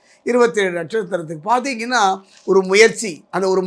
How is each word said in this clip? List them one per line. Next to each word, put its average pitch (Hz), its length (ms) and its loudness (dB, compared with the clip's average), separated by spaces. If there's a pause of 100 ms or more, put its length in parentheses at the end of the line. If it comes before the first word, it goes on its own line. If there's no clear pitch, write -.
(260)
இருபத்தேழு 226 540 2
நட்சத்திரத்துக்கு 170 720 -6
பார்த்தீங்கன்னா 247 520 -2 (420)
ஒரு 190 160 2 (100)
முயற்சி. 214 420 4 (160)
அந்த 190 240 -2
ஒரு 185 140 0